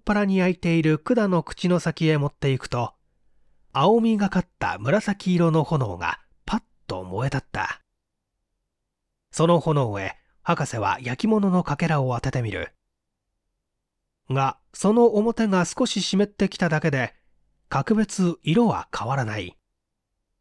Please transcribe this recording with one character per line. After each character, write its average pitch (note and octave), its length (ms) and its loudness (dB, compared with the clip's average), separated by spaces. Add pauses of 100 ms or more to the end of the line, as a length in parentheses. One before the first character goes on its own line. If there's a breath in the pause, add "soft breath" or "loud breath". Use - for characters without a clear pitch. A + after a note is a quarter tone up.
腹 G#3 200 0
に F#3+ 140 2
開 F3+ 140 2
い - 40 -10
て E3 180 0
い E3 80 2
る D#3 160 2
管 A3 300 0
の F3 140 0
口 - 260 -4
の F3 100 2
先 D#3+ 280 -2
へ D#3 100 2
持 C#3+ 100 0
っ - 60 -8
て C#3 180 -2
い C3 80 0
く - 80 -12
と、 A#2+ 260 -4 (800)
青 G3+ 280 4
み A3+ 160 2
が G3+ 140 0
か F#3 80 0
っ - 80 -2 (100)
た F2+ 220 -4
紫 F3+ 560 0
色 E3+ 160 4
の D#3 120 2
炎 A#2 340 -2
が E2+ 220 -6 (280)
パ A3 100 -2
ッ - 60 -8 (240)
と F#2 160 -8
燃 G2 240 -4
え - 20 -4
立 C#3 80 -2
っ - 140 -8
た。 - 320 -6 (1500)
そ D#3 140 0
の E3+ 140 4
炎 C3+ 400 -2
へ F#2+ 180 -8 (240)
博 E3 240 -2
士 B2 120 -8
は G2 220 -2
焼 B2 220 -8
き G#3+ 60 0
物 G#3 240 2
の F3+ 120 2
か D3 140 -4
け E3+ 100 0
ら D3+ 140 0
を B2+ 140 -2
当 A#2 60 -6
て C3 100 -4
て B2+ 100 -2
み A2+ 80 -4
る。 E2+ 240 -8 (1600)
が、 C3+ 280 -2 (160)
そ G3+ 200 2
の A#3+ 140 6
表 A3 400 0
が F#3 180 2
少 - 200 -2
し G3+ 160 -2
湿 F#3+ 200 0
っ G3+ 60 2
て G3 220 -2
き - 80 -14
た E3+ 120 0
だ D3+ 120 0
け D#3+ 80 0
で、 C3 240 -2 (560)
格 C#3+ 260 0
別 G3 480 0
色 G3+ 240 4
は F#2+ 200 -2 (100)
変 G#2+ 100 -6
わ C3+ 100 -2
ら B2 80 -2
な G#2+ 120 -6
い。 F2+ 200 -10 (840)